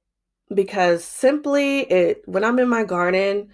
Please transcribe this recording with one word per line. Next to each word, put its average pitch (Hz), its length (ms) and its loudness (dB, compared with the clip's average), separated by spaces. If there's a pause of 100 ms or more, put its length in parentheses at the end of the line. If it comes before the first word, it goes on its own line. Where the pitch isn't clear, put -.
(520)
Because 185 520 0
simply, 277 760 0
it, 180 460 0
when 190 180 -2
I'm 240 140 0
in 247 100 2
my 233 160 0
garden, 190 680 -2